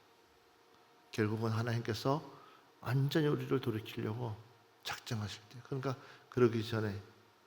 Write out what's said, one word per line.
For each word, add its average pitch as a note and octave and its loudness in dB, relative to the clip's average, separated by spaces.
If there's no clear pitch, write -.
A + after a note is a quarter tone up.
결국은 A2 2
하나님께서 A#2 0
완전히 C#3 2
우리를 C3 0
돌이키려고 A2 -4
작정하실 - -6
때, B2 -16
그러니까 C3 -2
그러기 A#2 6
전에 G#2+ -2